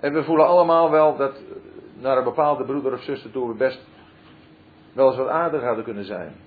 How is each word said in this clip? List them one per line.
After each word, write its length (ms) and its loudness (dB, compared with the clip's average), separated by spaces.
En 120 -4
we 120 -2
voelen 220 4
allemaal 440 4
wel 260 4
dat, 200 -4
eh, 60 -20
naar 160 0
een 60 -2
bepaalde 400 0
broeder 280 -4
of 100 -10
zuster 280 -10
toe 180 -6
we 80 -8
best 300 -4
wel 140 4
eens 100 4
wat 120 -2
aardig 340 -2
hadden 220 -4
kunnen 200 -10
zijn. 300 -12